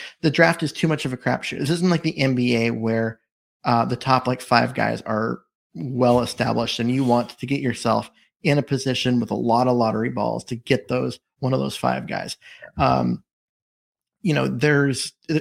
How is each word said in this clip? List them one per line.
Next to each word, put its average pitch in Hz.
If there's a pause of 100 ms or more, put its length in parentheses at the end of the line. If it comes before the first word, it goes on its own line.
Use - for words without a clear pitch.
(200)
the 160
draft 165
is 151
too -
much 151
of 127
a -
crapshoot. -
This 139
isn't 175
like 165
the 156
N 135
B 123
A 117
where, 113 (440)
uh, 117
the 123
top, 131
like, 123
five 120
guys 113
are 113 (340)
well 123
established 117
and 117
you 131
want 120
to -
get 139
yourself 113 (320)
in 147
a 143
position 127
with 110
a 107
lot 120
of 123
lottery 113
balls 117
to 123
get 127
those, 127 (200)
one 131
of 131
those 135
five 127
guys. - (400)
Um, 127 (1000)
you 165
know, 135
there's, 139 (280)